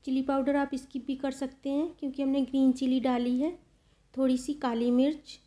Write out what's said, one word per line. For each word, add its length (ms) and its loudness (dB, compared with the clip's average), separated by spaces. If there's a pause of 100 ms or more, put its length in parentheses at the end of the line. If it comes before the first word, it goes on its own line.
चिली 180 -2
पाउडर 340 0
आप 200 0
स्किप 300 -10
भी 100 -4
कर 160 -4
सकते 380 -8
हैं 240 0
क्योंकि 280 -6
हमने 200 2
ग्रीन 320 4
चिली 280 0
डाली 380 0
है। 180 -2 (560)
थोड़ी 240 2
सी 180 -4
काली 340 0
मिर्च 560 2